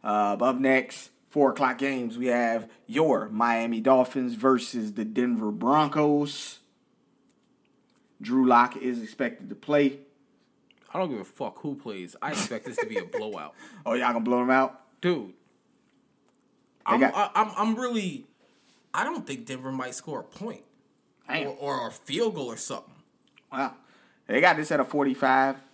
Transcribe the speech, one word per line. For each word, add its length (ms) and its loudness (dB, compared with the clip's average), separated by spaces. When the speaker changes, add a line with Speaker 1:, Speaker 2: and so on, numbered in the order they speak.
Speaker 1:
Uh, 360 2
up 200 2
next, 500 0
four 220 4
o'clock 280 0
games, 380 -4
we 100 -2
have 420 0
your 420 2
Miami 520 0
Dolphins 540 4
versus 580 0
the 100 -4
Denver 480 -2
Broncos. 1080 0
Drew 260 4
Lock 300 6
is 240 -4
expected 480 -6
to 60 -10
play. 440 2
Speaker 2:
I 60 -4
don't 100 -2
give 100 -8
a 60 -10
fuck 340 -12
who 160 -8
plays. 460 -12
I 100 -6
expect 340 -6
this 120 -8
to 80 -2
be 120 -6
a 80 -6
Speaker 1:
<laughs> 120 -10
Speaker 2:
blowout. 360 -8
Speaker 1:
Oh, 80 0
y'all 200 0
gonna 80 -2
blow 180 2
them 100 0
out? 300 2
Speaker 2:
Dude. 280 -2
Speaker 1:
They 40 -20
Speaker 2:
I'm, 60 2
Speaker 1:
got 160 2
Speaker 2:
I, 200 0
I'm, 220 0
I'm 180 0
really, 500 -4
I 100 0
don't 240 -4
think 180 -10
Denver 260 -8
might 240 -6
score 260 -8
a 20 -14
point. 400 -12
Speaker 1:
Damn. 200 -4
Speaker 2:
Or, 80 -8
or 60 -6
a 40 -8
field 440 -2
goal 120 -6
or 100 -8
something. 360 -8
Speaker 1:
Wow. 220 -4
They 140 2
got 160 6
this 140 -4
at 80 2
a 60 2
forty-five 720 2